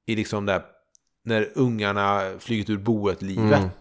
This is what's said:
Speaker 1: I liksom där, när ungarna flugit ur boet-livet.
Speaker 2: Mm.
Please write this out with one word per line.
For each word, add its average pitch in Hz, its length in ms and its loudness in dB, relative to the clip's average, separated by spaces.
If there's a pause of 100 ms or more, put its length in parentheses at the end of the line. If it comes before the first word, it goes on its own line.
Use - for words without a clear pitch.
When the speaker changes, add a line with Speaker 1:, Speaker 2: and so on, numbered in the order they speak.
Speaker 1:
I 113 100 0
liksom 104 300 -2
där, 95 160 0 (640)
när 110 300 0
ungarna 101 840 0
flugit 110 320 -4
ur 104 80 0
boet-livet. 101 800 2
Speaker 2:
Mm. 92 120 0 (100)